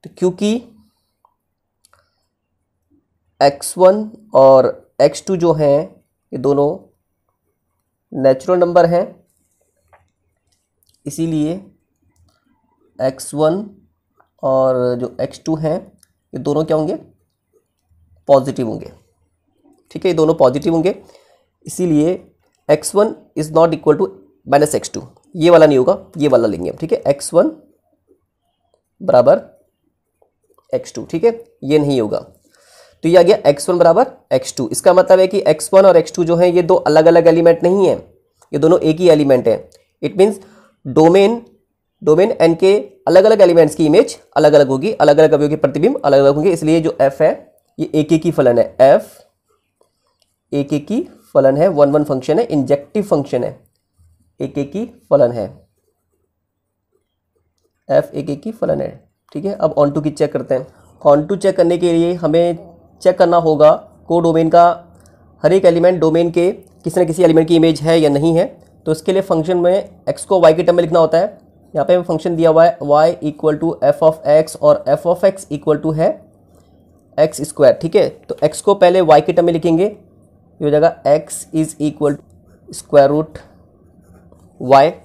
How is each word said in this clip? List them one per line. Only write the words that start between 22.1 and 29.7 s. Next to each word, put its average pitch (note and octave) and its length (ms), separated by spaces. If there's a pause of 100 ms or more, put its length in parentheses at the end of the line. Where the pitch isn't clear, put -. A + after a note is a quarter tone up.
एक्स - 240
वन G#3 200 (240)
is D#3 140
not E3 160
equal D#3 320
to F#3+ 80 (400)
minus D3 260
एक्स - 180
टू, - 100 (340)
ये E3+ 140
वाला D#3+ 160
नहीं C#3+ 120
होगा, B2+ 200 (180)
ये C#3+ 120
वाला A#2 200
लेंगे F2 220
हम। - 60
ठीक - 160
है, - 140
एक्स - 280
वन B3+ 180 (1500)
बराबर F3 380 (1300)